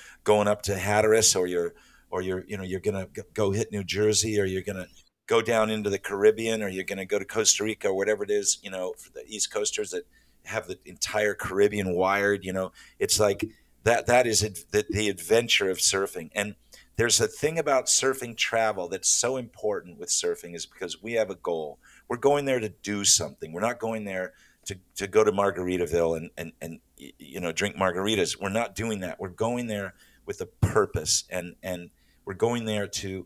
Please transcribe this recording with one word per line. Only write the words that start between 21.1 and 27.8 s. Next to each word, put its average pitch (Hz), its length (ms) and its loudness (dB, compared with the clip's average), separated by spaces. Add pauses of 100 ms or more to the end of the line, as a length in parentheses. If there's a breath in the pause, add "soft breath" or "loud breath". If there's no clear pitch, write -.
have 110 160 2
a 95 60 -8
goal. 80 440 -6 (280 soft breath)
We're 120 100 -4
going 143 280 2
there 131 140 0
to 110 100 -4
do 101 340 -6
something. 78 480 0
We're 87 100 -6
not 120 180 -2
going 113 260 -4
there 92 280 -6 (320 soft breath)
to, 95 120 -8 (200)
to 98 100 -4
go 107 160 6
to 104 80 6
Margaritaville 87 840 2
and, 80 200 -10
and, 80 140 -10 (100)
and, 82 180 -12 (200)
y-, 71 180 -18
you 71 220 -14
know, 87 120 -4
drink 95 240 -4
margaritas. 95 640 0